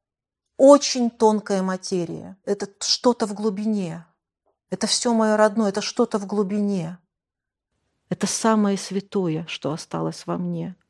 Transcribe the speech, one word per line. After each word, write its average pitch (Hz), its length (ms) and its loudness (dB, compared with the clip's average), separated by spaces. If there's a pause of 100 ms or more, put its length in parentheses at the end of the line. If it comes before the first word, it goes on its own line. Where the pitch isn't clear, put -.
(560)
очень 269 520 6
тонкая 214 540 2
материя. 180 840 -6
Это 202 240 -4 (120)
что-то - 460 0
в 202 80 -8
глубине. 202 680 -4 (680)
Это 190 180 -4
все - 260 0
мое 220 220 2
родное, 214 320 2
это 196 120 -2
что-то 226 380 -2
в 202 80 -6
глубине. 196 720 -2 (1120)
Это 190 180 -2
самое 208 500 2
святое, 185 720 -4
что - 240 -8
осталось 160 540 -8
во 170 120 -6
мне. 175 360 -6 (160)